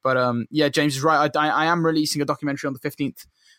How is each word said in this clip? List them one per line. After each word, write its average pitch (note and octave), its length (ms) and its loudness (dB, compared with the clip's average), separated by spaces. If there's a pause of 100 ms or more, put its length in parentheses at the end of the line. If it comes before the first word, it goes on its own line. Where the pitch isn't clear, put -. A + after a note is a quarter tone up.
But, C3 120 0
um, B2 360 0
yeah, D3 180 2
James D3 260 0
is C3+ 80 -6
right. D3+ 320 2
I, D3+ 40 2
I, D3+ 100 0
I D3+ 160 0
am E3+ 180 2
releasing D3+ 380 0
a C#3 40 0
documentary C#3+ 420 -4
on C3+ 60 -4
the B2 60 -12
fifteenth. - 460 -6 (320)